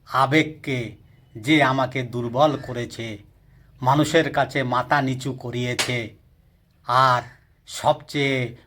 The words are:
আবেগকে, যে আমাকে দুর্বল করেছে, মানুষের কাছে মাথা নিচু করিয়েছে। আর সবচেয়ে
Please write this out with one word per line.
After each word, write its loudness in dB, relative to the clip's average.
আবেগকে, 0
যে 2
আমাকে 0
দুর্বল 0
করেছে, -10
মানুষের 4
কাছে 0
মাথা 0
নিচু -4
করিয়েছে। -4
আর 4
সবচেয়ে -2